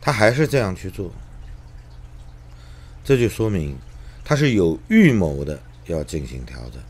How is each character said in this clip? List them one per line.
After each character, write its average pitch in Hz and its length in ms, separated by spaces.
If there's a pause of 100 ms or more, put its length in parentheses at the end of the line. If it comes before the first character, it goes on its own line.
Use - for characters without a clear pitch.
他 143 100
还 110 220
是 151 120
这 139 120
样 101 180
去 95 140
做， 90 240 (1900)
这 135 140
就 117 120
说 110 200
明 73 280 (480)
他 151 100
是 143 160
有 87 260 (120)
预 214 240
谋 76 320
的 73 120 (280)
要 80 180
进 71 240
行 64 180
调 60 140 (100)
整。 60 200